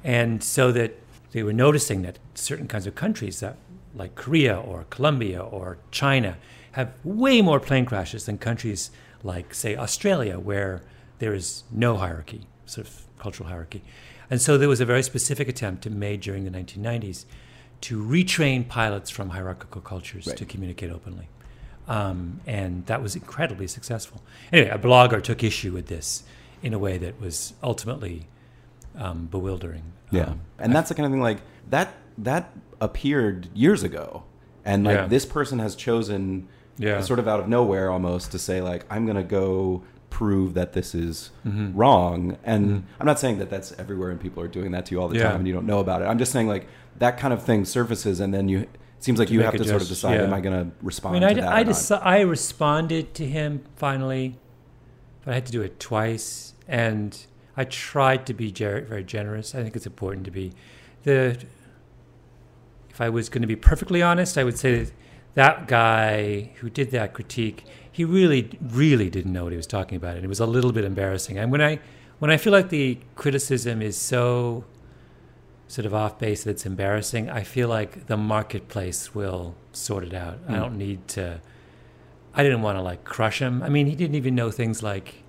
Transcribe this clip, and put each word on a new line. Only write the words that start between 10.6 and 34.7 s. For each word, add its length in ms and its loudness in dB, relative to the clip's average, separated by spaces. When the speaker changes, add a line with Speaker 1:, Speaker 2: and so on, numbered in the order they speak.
Speaker 1:
there 140 -2
is 360 -8
no 280 2
hierarchy, 500 -8
sort 220 -14
of 140 -20
cultural 300 -10
hierarchy. 340 -12
And 120 0
so 160 6
there 120 6
was 100 4
a 60 2
very 180 4
specific 460 -2
attempt 340 -6
to 60 -8
made 320 -6
during 240 -6
the 60 -8
nineteen 300 -10
nineties 440 -6
to 200 -6
retrain 680 2
pilots 420 -2
from 220 -8
hierarchical 500 -8
cultures 460 -12
Speaker 2:
Right. 100 -8
Speaker 1:
to 80 -10
communicate 460 -8
openly. 360 -12
Um, 580 -4
and 400 -4
that 160 -2
was 140 -6
incredibly 520 -6
successful. 540 -10
Anyway, 160 8
a 80 -4
blogger 460 8
took 200 -2
issue 300 -2
with 140 -8
this 360 -8
in 120 -4
a 60 -2
way 200 -2
that 200 -8
was 340 -8
ultimately, 640 -6
um, 340 -6
bewildering. 520 -6
Speaker 2:
Yeah. 140 4
Speaker 1:
Um, 160 -6
Speaker 2:
And 120 2
Speaker 1:
I 40 6
Speaker 2:
that's 140 2
the 60 -4
kind 120 0
of 40 0
thing, 100 2
like, 180 0
that, 240 0
that 320 -2
appeared 760 0
years 260 6
ago. 420 -8
And, 200 2